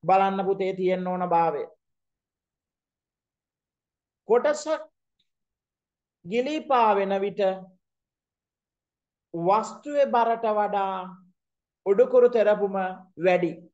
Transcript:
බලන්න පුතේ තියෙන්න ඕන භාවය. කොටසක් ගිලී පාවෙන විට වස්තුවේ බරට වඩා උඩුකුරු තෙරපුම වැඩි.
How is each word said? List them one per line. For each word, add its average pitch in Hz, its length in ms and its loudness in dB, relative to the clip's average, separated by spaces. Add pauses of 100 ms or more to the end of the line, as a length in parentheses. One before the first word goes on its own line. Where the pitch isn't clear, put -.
බලන්න 196 440 2
පුතේ 190 300 -2
තියෙන්න 185 320 -2
ඕන 180 200 -4
භාවය. 165 360 0 (2750)
කොටසක් 294 540 0 (1400)
ගිලී 254 360 -4
පාවෙන 202 600 2
විට 202 200 -6 (1900)
වස්තුවේ 220 720 0
බරට 226 440 0
වඩා 196 460 -2 (920)
උඩුකුරු 247 420 4
තෙරපුම 202 480 2 (420)
වැඩි. 175 340 2 (220)